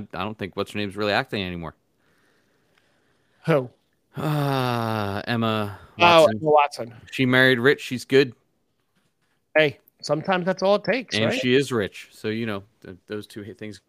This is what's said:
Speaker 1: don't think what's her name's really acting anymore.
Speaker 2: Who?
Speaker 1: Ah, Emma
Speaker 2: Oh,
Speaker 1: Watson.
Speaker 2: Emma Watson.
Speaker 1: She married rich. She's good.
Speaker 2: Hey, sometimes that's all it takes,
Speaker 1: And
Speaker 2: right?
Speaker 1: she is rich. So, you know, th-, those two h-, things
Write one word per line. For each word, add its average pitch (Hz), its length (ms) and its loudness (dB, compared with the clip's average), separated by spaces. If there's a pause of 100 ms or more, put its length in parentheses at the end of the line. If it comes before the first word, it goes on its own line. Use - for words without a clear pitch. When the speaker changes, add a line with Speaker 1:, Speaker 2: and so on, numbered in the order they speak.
(240)
Speaker 1:
don't 107 140 -8
think 98 180 -10
what's 98 160 -6
her 104 80 -8
name's 101 160 -6
really 104 180 -2
acting 113 300 -2
anymore. 87 320 -10 (1700)
Speaker 2:
Who? 139 240 0 (460)
Speaker 1:
Ah, 123 1120 -2
Emma 110 520 -2 (200)
Speaker 2:
Oh, 165 220 8
Speaker 1:
Watson. 131 160 4
Speaker 2:
Emma 156 140 -2
Watson. 143 420 2 (180)
Speaker 1:
She 135 140 0
married 127 340 6
rich. 139 220 4
She's - 240 -10
good. 135 280 4 (1200)
Speaker 2:
Hey, 156 240 2 (220)
sometimes 165 440 -2
that's 185 180 -4
all 202 120 2
it 202 80 -4
takes, 220 320 -4
Speaker 1:
And 110 100 0
Speaker 2:
right? - 160 -2
Speaker 1:
she 127 140 2
is 131 160 0
rich. 107 400 -4
So, - 180 -12
you 113 160 -4
know, 101 180 -6 (200)
th-, 92 120 -16 (120)
those 104 200 -10
two 104 160 -16
h-, 101 140 -16
things 107 320 -16